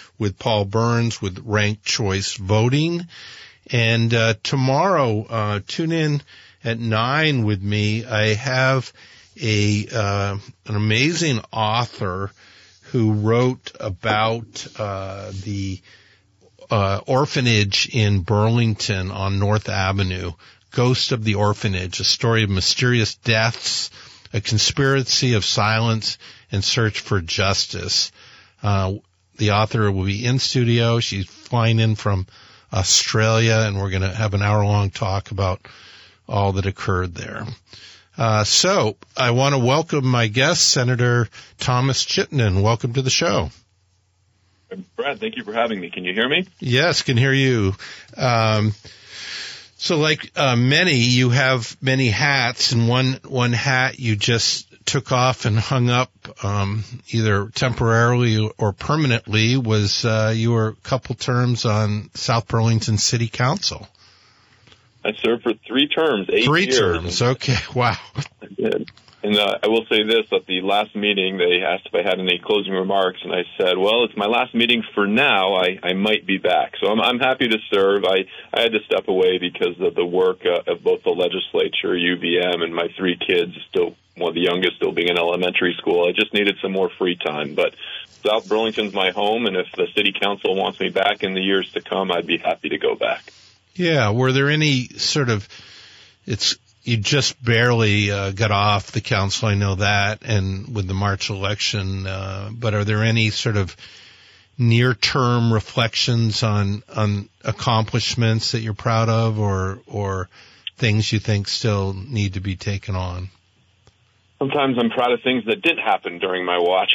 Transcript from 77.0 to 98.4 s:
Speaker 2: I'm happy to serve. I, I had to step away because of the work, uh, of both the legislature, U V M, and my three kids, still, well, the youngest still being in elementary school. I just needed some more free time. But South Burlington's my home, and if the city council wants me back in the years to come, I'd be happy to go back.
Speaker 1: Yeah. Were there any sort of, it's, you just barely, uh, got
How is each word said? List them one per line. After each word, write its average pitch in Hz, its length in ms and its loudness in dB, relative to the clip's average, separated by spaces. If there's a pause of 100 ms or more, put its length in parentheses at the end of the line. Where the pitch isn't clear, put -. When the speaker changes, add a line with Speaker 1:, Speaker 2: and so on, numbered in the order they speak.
Speaker 2:
I'm 120 160 0
happy 131 300 0
to 110 100 0 (120)
serve. 98 360 2
I, 95 180 2 (280)
I 117 100 0
had 117 100 2
to 104 140 0
step 98 220 -2
away 92 300 2
because 87 400 -4
of 90 160 0
the 90 120 0
work, 92 400 0
uh, 87 260 0
of 87 100 -6
both 92 200 0
the 92 80 0
legislature, 90 840 -2
U 87 220 0
V 85 260 0
M, 90 200 0
and 85 120 -4
my 85 220 -2
three 90 220 -2
kids, 87 340 0 (160)
still, 87 260 -2 (220)
well, 85 160 -4
the 85 80 -4
youngest 90 360 0
still 98 160 -2
being 85 160 -2
in 87 100 2
elementary 90 580 0
school. 87 320 2
I 90 40 0
just 104 200 -2
needed 101 300 2
some 95 100 -2
more 95 160 0
free 90 280 -2
time. 76 380 -6
But - 200 0 (500)
South 104 240 0
Burlington's 107 460 0
my 95 160 0
home, 104 340 0
and 98 100 -2
if 92 180 -2
the 90 220 -2
city 101 240 0
council 98 360 0
wants 98 260 -4
me 92 80 -2
back 95 340 0
in 95 120 -2
the 95 80 -2
years 95 300 0
to 90 100 -6
come, 95 280 -2
I'd 87 160 -2
be 85 120 -2
happy 82 320 -4
to 78 80 -4
go 58 160 0
back. - 400 -6 (400)
Speaker 1:
Yeah. 156 380 2
Were 127 200 2
there 139 160 2
any 147 400 2
sort - 400 -2
of, 104 180 -2 (800)
it's, - 300 -2 (260)
you 117 140 -2
just 131 460 -2
barely, 113 680 4
uh, 98 200 -2
got 104 200 0